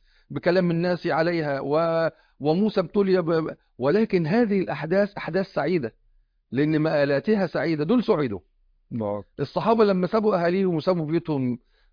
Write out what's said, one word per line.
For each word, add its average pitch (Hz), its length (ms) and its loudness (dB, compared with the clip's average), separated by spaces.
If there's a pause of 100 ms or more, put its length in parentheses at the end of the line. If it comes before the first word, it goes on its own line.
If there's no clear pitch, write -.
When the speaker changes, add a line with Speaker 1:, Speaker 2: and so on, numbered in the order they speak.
(300)
Speaker 1:
بكلام 175 400 2
الناس 175 360 -2
عليها، 156 540 -2
و-، 165 500 0 (300)
وموسى 180 400 0
ابتلي 185 420 2
ب-، 165 80 -2
ب-، 160 260 -2 (220)
ولكن 175 480 2
هذه 202 340 2
الأحداث 165 560 -2
أحداث 185 300 -4
سعيدة، 147 480 -2 (560)
لأن 151 280 2
مآلاتها 156 680 2
سعيدة. 151 380 -2
دول 214 200 2
سعدوا. 143 360 0 (520)
Speaker 2:
الله 104 260 -4
أكبر. 101 60 -10 (160)
Speaker 1:
الصحابة 208 440 2
لما 185 220 2
سابوا 208 380 0
أهاليهم 185 300 2
وسابوا 165 320 0
بيوتهم 143 520 -2 (340)